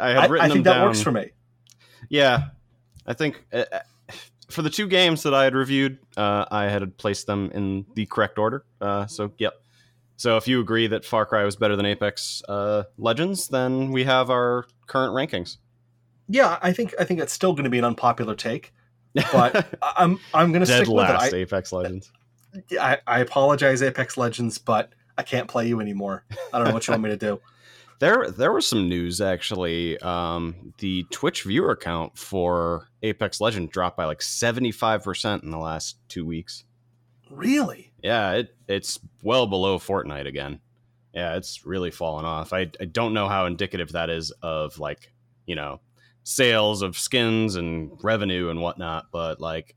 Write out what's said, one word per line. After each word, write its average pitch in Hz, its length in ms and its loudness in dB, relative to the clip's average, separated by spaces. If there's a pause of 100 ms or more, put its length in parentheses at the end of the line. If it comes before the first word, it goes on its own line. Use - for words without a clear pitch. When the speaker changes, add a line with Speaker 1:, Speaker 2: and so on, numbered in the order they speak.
Speaker 1:
I 123 100 2
had 127 80 4
Speaker 2:
I, - 80 8
Speaker 1:
written 165 200 4
Speaker 2:
I - 60 4
think 143 120 4
Speaker 1:
them 127 140 8
Speaker 2:
that 120 80 4
works 110 120 2
Speaker 1:
down. 107 60 0
Speaker 2:
for 147 60 0
me. 110 200 -2 (760)
Speaker 1:
Yeah. 143 420 4 (540)
I 120 100 -4
think, 147 380 -4
uh, 110 200 0
uh, 92 80 -6 (680)
for - 140 -4
the 151 80 -2
two 208 160 -2
games 180 380 4
that 143 100 2
I 135 80 6
had 131 140 4
reviewed, 135 420 0 (180)
uh, 104 320 2
I 104 200 0
had 98 300 -2
placed - 280 -4
them 101 260 -2
in 98 320 -4 (120)
the 110 100 -2
correct - 320 -2
order. 113 260 -2 (160)
Uh, 101 260 -2
so, 104 320 -8
yep. 107 160 -2 (640)
So 117 200 2
if 110 100 0
you 127 140 4
agree 113 260 2
that 107 180 -2
Far 110 220 0
Cry 107 180 2
was 101 120 0
better 104 180 2
than 101 100 2
Apex, 101 640 -2
uh, 101 360 -2 (120)
Legends, 143 520 -2
then 131 420 0
we 131 140 0
have 127 260 4
our 123 360 0 (200)
current 131 280 0
rankings. 107 420 -4 (720)
Speaker 2:
Yeah, 196 340 4
I 180 100 4
think, 233 280 -4
I 175 40 2
think 180 140 0
that's 156 140 -4
still 185 220 2
gonna 139 160 0
be 123 80 2
an 120 60 4
unpopular 117 520 0
take, - 360 -6 (220)
Speaker 1:
<laughs> - 200 -16
Speaker 2:
but 135 520 4 (160)
I, 147 140 0
I'm, 180 240 4 (120)
I'm 165 200 6
gonna 180 140 4
Speaker 1:
Dead 123 180 6
Speaker 2:
stick 113 100 4
with 101 140 6
it. 87 40 6
Speaker 1:
last, 90 220 2
Speaker 2:
I, 90 40 -2
Speaker 1:
Apex 92 340 -4
Legends. 92 400 -4 (680)
Speaker 2:
I, 131 240 2
I 120 140 2
apologize, 135 640 4
Apex 131 340 -2
Legends, 117 420 -2
but - 340 0 (240)
I - 80 -2
can't 127 240 -4
play 117 180 -2
you 117 140 0
anymore. 98 440 -6 (280)
I 123 60 0
don't 117 100 2
know - 60 2
what 113 120 -4
you 131 60 -2
want 110 100 0
me 107 80 -2
to 104 60 -2
do. 104 300 -2
<laughs> - 40 -20 (500)
Speaker 1:
There, 208 300 4
there 131 220 2
was 302 120 0
some 98 240 0
news, 87 320 -2
actually. 87 760 -2
Um, 85 800 -4
the 92 320 -2
Twitch - 320 -4
viewer 107 320 0
count 85 420 -6
for 87 720 -2 (160)
Apex 107 380 -4
Legends 104 320 -2
dropped 90 240 -2
by, 87 80 -2
like, 78 180 -4
seventy-five 117 800 -2
percent 98 400 -4
in 78 80 -12
the 80 80 -8
last 80 380 -8 (120)
two 85 160 -8
weeks. 82 380 -10 (680)
Speaker 2:
Really? 226 720 -2
Speaker 1:
Yeah, 104 340 0
it, 117 200 -4 (140)
it's - 320 -4 (240)
well 117 240 2
below 95 300 2
Fortnite 73 500 -6
again. 69 320 -8 (520)
Yeah, 85 220 -4
it's - 320 -10
really 90 240 -4
fallen 80 340 -6
off. 80 280 -6
I, 92 180 -2 (100)
I 95 40 -10
don't 110 300 -4
know 104 120 0
how 98 200 0
indicative 87 440 -6
that 82 200 -4
is 80 200 -6 (120)
of, 78 360 -6
like, 73 320 -10 (340)
you 87 120 -8
know, 73 240 -8 (420)
sales 107 600 2
of 90 140 -4
skins 113 600 0
and 82 480 -6
revenue 98 440 0
and 82 140 -4
whatnot, 85 480 -6
but, 82 300 -6
like, 80 360 -8